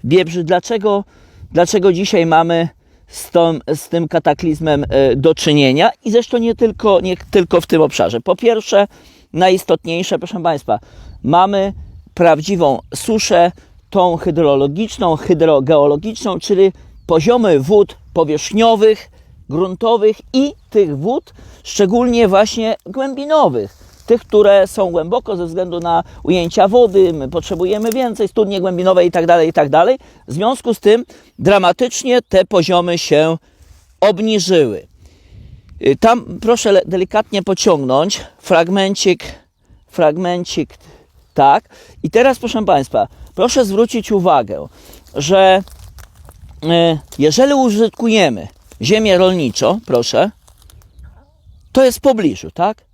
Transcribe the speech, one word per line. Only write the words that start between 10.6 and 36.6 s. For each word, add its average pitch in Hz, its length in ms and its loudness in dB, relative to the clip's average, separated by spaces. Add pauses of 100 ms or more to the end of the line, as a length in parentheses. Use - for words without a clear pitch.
mamy 190 500 0 (400)
prawdziwą 160 680 0 (160)
suszę, 185 560 0 (380)
tą 180 280 0
hydrologiczną, 156 1000 -2
hydrogeologiczną, 156 1200 0
czyli 190 320 2 (360)
poziomy 175 520 2
wód 196 380 0 (160)
powierzchniowych – 214 960 0 (400)
gruntowych 202 680 0 (160)
i 277 200 0 (160)
tych 160 300 0
wód, 233 340 -6 (300)
szczególnie 233 640 0
właśnie 220 480 0 (100)
głębinowych, 262 1000 -4 (200)
tych, 233 160 0
które 202 460 4
są 190 240 -4
głęboko 180 440 -4
ze 175 100 -6
względu 175 340 -6
na 170 240 -2 (200)
ujęcia 185 440 2
wody, 196 460 4
my 147 160 -8
potrzebujemy 180 600 -4
więcej, 226 380 -4
studnie 196 340 -2
głębinowe 180 440 2
i 175 60 0
tak 170 140 -2
dalej, 165 240 4
i 160 40 -8
tak 147 160 0
dalej. 180 300 2 (280)
W 120 60 -12
związku 226 400 -4
z - 60 -6
tym 226 260 2 (340)
dramatycznie 220 840 0
te 185 240 0
poziomy 175 520 0
się 160 400 0 (640)
obniżyły. 180 840 0 (1000)
Y, 135 80 2
tam 226 460 0
proszę 226 300 0